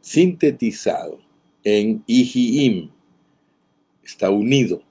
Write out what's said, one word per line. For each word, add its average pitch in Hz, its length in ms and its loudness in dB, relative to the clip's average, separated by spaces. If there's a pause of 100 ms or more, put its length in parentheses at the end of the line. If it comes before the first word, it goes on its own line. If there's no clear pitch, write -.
sintetizado 135 1160 -2 (440)
en 107 420 0
Ijiim. 123 840 0 (1120)
Está - 260 -4
unido. 107 600 0